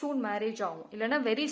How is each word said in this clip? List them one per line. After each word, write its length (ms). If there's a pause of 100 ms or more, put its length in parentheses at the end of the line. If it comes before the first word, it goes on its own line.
soon 240
மேரேஜ் 380
ஆகும், 280
இல்லைன்னா 360
very 240